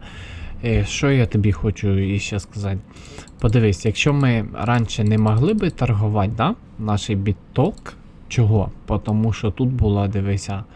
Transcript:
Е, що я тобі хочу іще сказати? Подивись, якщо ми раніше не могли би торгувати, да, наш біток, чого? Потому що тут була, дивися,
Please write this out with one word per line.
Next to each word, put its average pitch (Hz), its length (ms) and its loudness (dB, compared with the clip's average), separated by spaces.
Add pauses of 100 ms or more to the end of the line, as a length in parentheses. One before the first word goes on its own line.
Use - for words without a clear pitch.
(640)
Е, 110 200 2
що - 260 0
я 131 160 4
тобі 104 260 2
хочу 98 460 0
іще 98 420 -2
сказати? 98 380 -6 (640)
Подивись, 107 460 4
якщо 117 260 2
ми 127 320 2 (100)
раніше 117 500 0
не 107 140 4
могли 110 360 4
би 202 160 0
торгувати, 107 680 0
да, 143 180 0 (240)
наш 107 320 -2
біток, - 840 -2 (340)
чого? 107 420 2 (160)
Потому 107 460 0
що 107 180 -2
тут 127 180 0
була, 104 400 2
дивися, 98 560 -4 (120)